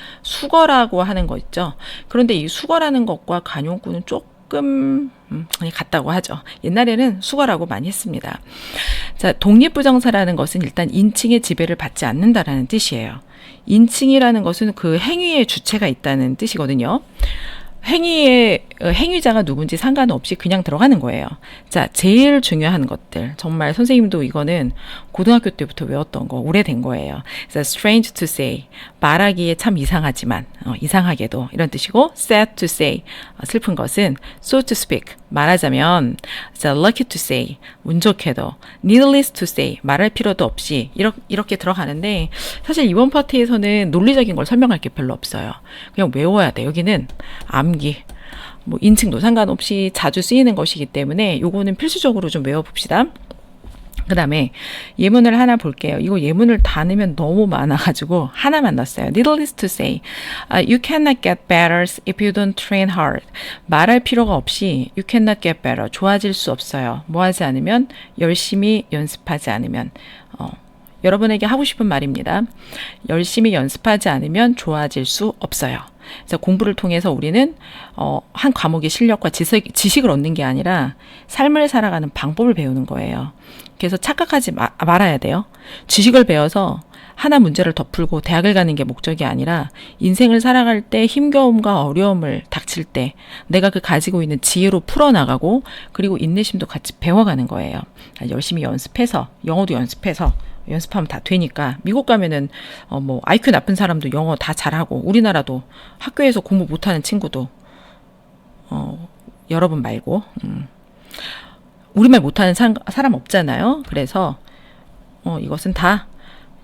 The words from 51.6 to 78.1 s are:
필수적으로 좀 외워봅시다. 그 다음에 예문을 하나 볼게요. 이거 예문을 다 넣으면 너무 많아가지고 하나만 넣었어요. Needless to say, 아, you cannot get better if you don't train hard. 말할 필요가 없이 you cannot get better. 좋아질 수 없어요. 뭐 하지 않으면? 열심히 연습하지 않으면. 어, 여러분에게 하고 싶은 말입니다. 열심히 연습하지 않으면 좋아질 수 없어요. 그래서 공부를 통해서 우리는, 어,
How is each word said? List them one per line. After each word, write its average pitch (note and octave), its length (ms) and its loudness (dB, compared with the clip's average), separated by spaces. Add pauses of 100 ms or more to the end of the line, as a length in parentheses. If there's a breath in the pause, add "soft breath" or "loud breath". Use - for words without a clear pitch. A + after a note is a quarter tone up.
필수적으로 B3 540 -2
좀 D3 160 -4
외워봅시다. D#3 640 -2 (1000)
그 F3+ 80 0
다음에 D3 360 0 (480 loud breath)
예문을 A#3 400 6
하나 B3 160 6
볼게요. D3 440 -4
이거 F3+ 200 0
예문을 G3 420 4
다 - 220 2
넣으면 F#3 320 0
너무 F3 320 2
많아가지고 D3+ 840 0
하나만 C#4 420 0
넣었어요. B2+ 320 -4
Needless C#4+ 460 2
to - 120 -6
say, - 360 -4 (480 loud breath)
아, - 80 0
you A3 260 2
cannot D4 380 2
get F3+ 260 -2
better E3+ 340 4 (260)
if G#3+ 140 -4
you G3+ 120 0
don't G3 220 0
train G3 360 0
hard. E3 340 -2 (400 loud breath)
말할 F#3+ 360 4
필요가 A#3 340 0
없이 C3+ 640 -2
you F#3+ 100 -4
cannot G#3+ 340 2
get E3 200 -4
better. A2+ 280 -4
좋아질 G3 440 0
수 - 180 -4
없어요. C3 540 -6
뭐 E3 180 -2
하지 F#3 200 0
않으면? E3 440 0 (320 loud breath)
열심히 G3 720 0
연습하지 D3+ 600 -6
않으면. A#2+ 400 -6 (460 loud breath)
어, - 120 -10 (540)
여러분에게 G#3 420 2
하고 C4 180 0
싶은 B3 220 -4
말입니다. C#3+ 560 -2 (680 loud breath)
열심히 F#3+ 440 2
연습하지 F3+ 560 0
않으면 E3 460 2
좋아질 D3 500 -4
수 - 340 -2
없어요. B2+ 400 -6 (400 loud breath)
그래서 - 180 -8
공부를 F#3+ 360 2
통해서 F3 380 -2
우리는, G#3 440 0 (400 loud breath)
어, C#3+ 240 -4 (140)